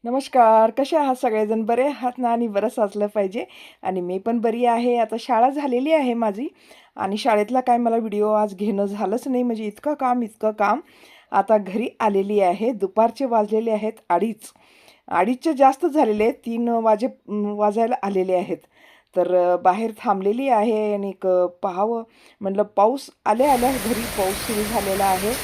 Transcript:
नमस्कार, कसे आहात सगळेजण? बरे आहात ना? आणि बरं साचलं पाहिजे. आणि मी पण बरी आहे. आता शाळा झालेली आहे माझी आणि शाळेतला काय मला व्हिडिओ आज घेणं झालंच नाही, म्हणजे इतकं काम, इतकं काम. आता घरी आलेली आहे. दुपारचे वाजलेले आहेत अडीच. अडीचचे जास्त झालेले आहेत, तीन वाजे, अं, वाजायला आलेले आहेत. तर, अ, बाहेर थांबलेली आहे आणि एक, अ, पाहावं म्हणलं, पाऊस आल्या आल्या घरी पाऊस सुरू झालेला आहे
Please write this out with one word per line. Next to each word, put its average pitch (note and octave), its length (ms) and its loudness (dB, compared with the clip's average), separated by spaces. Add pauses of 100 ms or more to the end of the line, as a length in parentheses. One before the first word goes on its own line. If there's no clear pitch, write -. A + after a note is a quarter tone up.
नमस्कार, A3+ 640 4
कसे C#4 280 0
आहात C4+ 180 2
सगळेजण? A3 460 0
बरे A#3 260 0
आहात B3+ 300 -4
ना? A#3+ 140 0
आणि A#3 160 0
बरं G3+ 220 -2
साचलं G#3 380 -2
पाहिजे. G#3 380 -4 (380)
आणि F#3+ 180 -4
मी F3+ 160 -4
पण A3+ 220 -2
बरी A#3 260 0
आहे. A#3+ 320 2
आता A3+ 220 -2
शाळा A#3+ 300 2
झालेली C#4 420 -2
आहे C4+ 220 2
माझी A3+ 340 -4 (480)
आणि G3 220 -4
शाळेतला A3 420 2
काय B3 180 2
मला A#3 200 0
व्हिडिओ G#3+ 340 0
आज G#3+ 240 0
घेणं G3+ 300 -2
झालंच G#3 420 -4
नाही, B3 160 0
म्हणजे A3+ 220 -2
इतकं A#3+ 280 -4
काम, B3 300 -2
इतकं G#3+ 280 -4
काम. G#3+ 280 0 (520)
आता G3 260 2
घरी G#3 300 -4 (120)
आलेली G3+ 400 0
आहे. G3 320 2
दुपारचे A3 540 0
वाजलेले A3 460 0
आहेत G#3+ 220 -2 (160)
अडीच. G3+ 420 -2 (560)
अडीचचे B3 460 0
जास्त C4+ 320 4
झालेले A#3 380 2
आहेत, A#3+ 100 2
तीन A#3 360 -4
वाजे, A3+ 380 2
अं, G#3 480 -6
वाजायला G#3 480 0
आलेले F#3+ 300 0
आहेत. F3 240 -2 (580)
तर, F3+ 200 0
अ, F3+ 220 4
बाहेर G3+ 340 2 (120)
थांबलेली A3 460 0
आहे G#3+ 440 2
आणि G3+ 160 -4
एक, F#3+ 180 -6
अ, F3+ 180 4
पाहावं G3+ 580 -4 (380)
म्हणलं, G3 220 -2
पाऊस G#3+ 460 0 (160)
आल्या C4 280 2
आल्या B3 180 2
घरी A3+ 300 -4
पाऊस G#3 340 -4
सुरू G#3 280 -4
झालेला G3 420 -2
आहे G3 280 0 (100)